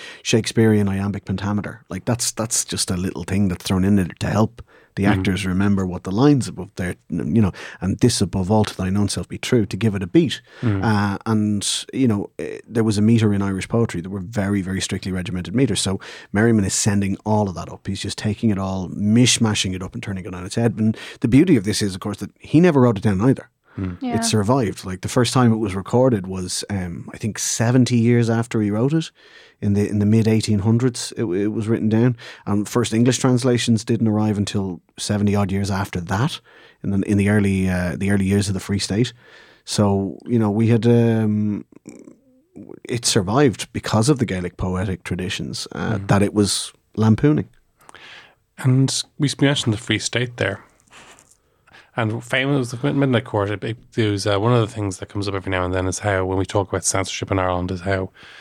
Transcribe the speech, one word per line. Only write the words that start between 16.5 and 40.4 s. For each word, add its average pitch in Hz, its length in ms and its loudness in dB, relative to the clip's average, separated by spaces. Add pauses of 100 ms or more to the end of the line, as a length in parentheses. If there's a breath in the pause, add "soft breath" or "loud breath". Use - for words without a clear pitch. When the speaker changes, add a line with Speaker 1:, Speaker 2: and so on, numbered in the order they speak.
Speaker 1:
is - 80 -2
sending 98 500 0
all 107 240 0
of 87 60 -6
that 85 180 -12
up. - 140 -18
He's 98 160 -6
just - 160 -8
taking 110 320 -2
it 95 80 0
all, 95 320 -6
mishmashing 107 840 2
it 90 80 -8
up 92 120 -10
and 117 80 -10
turning 95 240 -10
it 92 80 -12
on 90 100 -12
its 95 120 -12
head. 117 200 2
And 110 180 0 (260 loud breath)
the 120 80 0
beauty 151 280 6
of 95 80 0
this 104 160 -2
is, 98 140 -2
of 90 80 -12
course, 101 160 -6
that - 200 -10
he - 220 2
never 156 220 6
wrote 117 160 4
it 95 60 -2
down 101 180 2
either. 127 260 2 (300 soft breath)
Speaker 2:
Mm. 90 240 -4
Speaker 3:
Yeah. 247 140 -2
Speaker 1:
It 226 100 -2
survived. 113 580 0
Like, 95 160 -10
the - 80 -6
first 120 240 2
time 123 220 4
it - 20 0
was 107 180 -2
recorded 110 520 0
was, 92 420 -8
um, 90 460 -6
I - 20 -14
think, 104 220 -8
seventy 123 580 2
years 117 320 4
after 117 320 0
he 104 100 0
wrote 120 220 0
it, 160 180 -2 (520 loud breath)
in 104 100 2
the, 101 160 2
in 107 100 -2
the 101 60 2
mid 110 240 4
eighteen 110 300 2
hundreds. 117 580 0
It, 120 80 -4
it 98 280 0
was 107 160 -4
written 110 200 0
down, 117 300 2 (260 loud breath)
and 101 240 -2
first 117 240 -2
English 120 240 2
translations 120 640 2
didn't 113 260 0
arrive 107 280 0
until 98 460 -4 (160)
seventy 104 360 0
odd 101 160 0
years 98 200 -2
after 95 320 -4
that, 98 360 -2 (440 soft breath)
in 101 80 -4
the, 98 100 0 (100)
in 101 60 2
the 101 140 2
early, 98 360 2
uh, 90 300 -2
the 98 140 -2
early 101 160 2
years 98 220 2
of 101 40 -2
the 92 80 -4
Free 101 180 -4
State. 104 360 -2 (500 loud breath)
So, 98 640 0
you 120 120 2
know, 107 120 2